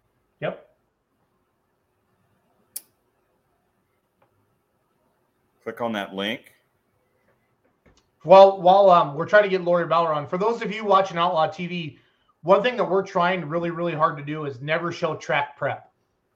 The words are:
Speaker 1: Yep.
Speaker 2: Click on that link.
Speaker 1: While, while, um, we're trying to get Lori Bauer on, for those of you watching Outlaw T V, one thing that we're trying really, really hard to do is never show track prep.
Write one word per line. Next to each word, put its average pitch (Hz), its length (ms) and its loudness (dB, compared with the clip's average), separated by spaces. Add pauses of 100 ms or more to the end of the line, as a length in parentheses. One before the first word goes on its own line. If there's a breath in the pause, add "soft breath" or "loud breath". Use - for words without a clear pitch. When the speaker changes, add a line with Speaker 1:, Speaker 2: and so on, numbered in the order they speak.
(400)
Speaker 1:
Yep. - 280 -12 (4000)
Speaker 2:
Click 113 180 -14
on 117 120 -4
that 101 220 -8
link. 101 380 -8 (1700)
Speaker 1:
While, 190 380 8
while, 190 300 6
um, 156 240 4
we're 160 120 -8
trying 208 180 4
to 196 40 -4
get 185 140 -2
Lori 175 240 0
Bauer 165 260 0
on, 147 140 -6
for 180 120 -8
those 226 240 -4
of 196 100 -8
you 220 120 -10
watching 190 340 0
Outlaw 170 300 0
T 175 180 -12
V, 175 320 -10 (440 soft breath)
one 196 200 2
thing 247 140 -2
that 196 80 -2
we're 185 220 0
trying 180 420 -2
really, 170 220 -4
really 165 240 -6
hard 151 220 -2
to 143 80 -12
do 151 200 -8
is 127 160 -10
never 160 320 -4
show 160 240 -6
track - 400 -6
prep. 127 340 -8 (460)